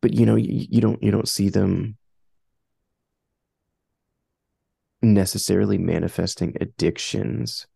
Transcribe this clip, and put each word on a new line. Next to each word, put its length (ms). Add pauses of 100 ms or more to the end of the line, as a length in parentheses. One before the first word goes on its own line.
But, 140
you 120
know, 100
you, 340
you 100
don't, 220
you 80
don't 180
see 200
them 480 (3000)
necessarily 720
manifesting 840
addictions 1160